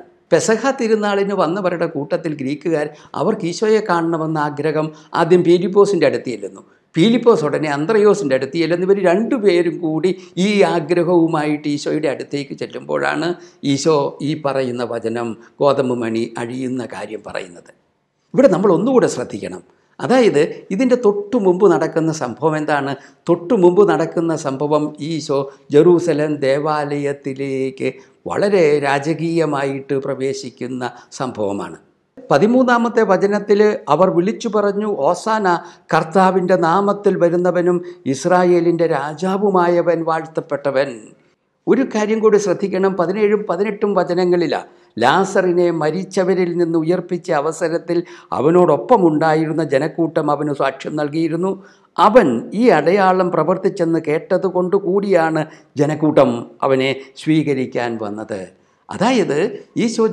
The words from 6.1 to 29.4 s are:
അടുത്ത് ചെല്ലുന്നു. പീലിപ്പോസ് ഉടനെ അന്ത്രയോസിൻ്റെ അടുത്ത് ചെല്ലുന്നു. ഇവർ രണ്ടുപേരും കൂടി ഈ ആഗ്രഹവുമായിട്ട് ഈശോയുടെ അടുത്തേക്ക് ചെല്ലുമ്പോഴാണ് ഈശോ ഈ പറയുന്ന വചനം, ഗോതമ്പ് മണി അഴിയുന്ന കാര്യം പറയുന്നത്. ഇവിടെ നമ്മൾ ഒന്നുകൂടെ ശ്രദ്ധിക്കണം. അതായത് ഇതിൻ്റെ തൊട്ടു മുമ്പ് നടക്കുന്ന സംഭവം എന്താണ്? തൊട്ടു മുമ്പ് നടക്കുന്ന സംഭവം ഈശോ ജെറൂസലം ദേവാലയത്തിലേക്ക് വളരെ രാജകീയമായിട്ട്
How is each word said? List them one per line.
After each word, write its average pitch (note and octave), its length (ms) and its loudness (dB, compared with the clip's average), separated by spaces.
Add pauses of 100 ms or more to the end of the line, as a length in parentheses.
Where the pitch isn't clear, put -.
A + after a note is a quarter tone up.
അടുത്ത് A#2 240 -4
ചെല്ലുന്നു. F#2+ 300 -14 (300)
പീലിപ്പോസ് A3+ 520 4
ഉടനെ D3 300 -2
അന്ത്രയോസിൻ്റെ G3 600 2
അടുത്ത് C3+ 240 -6
ചെല്ലുന്നു. F3 240 0
ഇവർ G3 120 4 (120)
രണ്ടുപേരും F#3 720 0
കൂടി D#3 260 -2 (360)
ഈ - 20 0 (260)
ആഗ്രഹവുമായിട്ട് D#3+ 1000 0
ഈശോയുടെ D3+ 380 -4
അടുത്തേക്ക് C#3+ 480 -8
ചെല്ലുമ്പോഴാണ് C#3+ 680 -4 (440)
ഈശോ D3+ 240 2 (320)
ഈ - 20 -2 (140)
പറയുന്ന C3 380 -4 (100)
വചനം, A#2 360 -6 (320)
ഗോതമ്പ് C#3 420 0
മണി A2+ 200 -4 (200)
അഴിയുന്ന B2+ 400 -8 (100)
കാര്യം G#2 360 -12
പറയുന്നത്. F2+ 420 -12 (640)
ഇവിടെ C4 200 6
നമ്മൾ G3 220 2
ഒന്നുകൂടെ G#3+ 380 4
ശ്രദ്ധിക്കണം. G2 480 -10 (420)
അതായത് G3 380 4 (320)
ഇതിൻ്റെ B3 220 2 (100)
തൊട്ടു G3+ 300 0 (100)
മുമ്പ് F#3 260 4
നടക്കുന്ന D#3 400 0 (100)
സംഭവം C3 380 -2
എന്താണ്? C#3+ 320 -2 (360)
തൊട്ടു E3+ 360 0
മുമ്പ് F3+ 180 6 (100)
നടക്കുന്ന E3 400 -2 (140)
സംഭവം D3 380 -2 (260)
ഈശോ D3 280 -2 (360)
ജെറൂസലം D#3+ 580 4 (140)
ദേവാലയത്തിലേക്ക് C#3 1400 -4 (400)
വളരെ G3 320 2 (240)
രാജകീയമായിട്ട് C#3+ 1200 -2